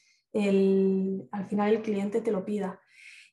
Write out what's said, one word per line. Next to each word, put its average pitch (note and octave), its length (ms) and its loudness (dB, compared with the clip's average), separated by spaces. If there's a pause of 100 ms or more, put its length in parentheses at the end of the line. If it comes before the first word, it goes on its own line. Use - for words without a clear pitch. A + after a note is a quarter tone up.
(320)
el, F#3+ 1000 2
al G3+ 140 -8
final G#3 280 0
el A3 80 -2
cliente G#3 380 -2
te A3+ 120 -4
lo F#3+ 120 -2
pida. G3 360 -6 (520)